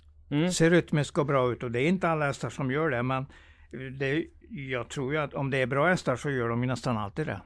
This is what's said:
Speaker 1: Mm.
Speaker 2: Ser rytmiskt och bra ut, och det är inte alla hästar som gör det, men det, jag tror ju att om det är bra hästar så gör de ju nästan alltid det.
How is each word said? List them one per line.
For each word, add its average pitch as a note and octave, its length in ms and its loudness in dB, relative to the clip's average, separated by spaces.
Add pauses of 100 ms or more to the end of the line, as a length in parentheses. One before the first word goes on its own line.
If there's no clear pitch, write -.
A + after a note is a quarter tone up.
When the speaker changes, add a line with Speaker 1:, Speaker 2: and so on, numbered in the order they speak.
(300)
Speaker 1:
Mm. D#3 220 2
Speaker 2:
Ser E3 180 6
rytmiskt D#3+ 480 2
och D3 80 2
bra B2+ 260 2
ut, A2 100 -6
och B2 80 -4
det A#2+ 120 0
är D3+ 60 4
inte F3+ 200 2
alla D3+ 180 0
hästar C#3 240 -4
som C3 200 -4
gör D3+ 200 0
det, A#2+ 120 0
men C3 240 -2 (720)
det, C#3+ 280 0 (240)
jag C3 380 -6
tror C#3 240 -4
ju D#3 60 0
att C#3+ 160 -4
om C#3 160 -2
det C3+ 80 0
är C3 80 2
bra C#3 220 2
hästar E3+ 280 2
så D3 140 -4
gör B2 180 0
de A#2 140 0
ju B2+ 40 2
nästan B2+ 300 -2
alltid G#2+ 300 -4
det. G#2 200 -6